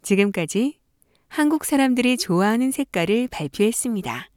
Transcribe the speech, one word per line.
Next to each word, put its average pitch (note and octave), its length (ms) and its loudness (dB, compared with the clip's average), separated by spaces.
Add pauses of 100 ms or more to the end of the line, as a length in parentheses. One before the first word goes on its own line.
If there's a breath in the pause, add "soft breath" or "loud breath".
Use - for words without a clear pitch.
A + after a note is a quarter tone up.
지금까지 G3+ 760 0 (480)
한국 D4+ 380 0
사람들이 B3+ 520 2
좋아하는 G#3+ 540 0
색깔을 A3+ 580 -2
발표했습니다. G3+ 1080 -4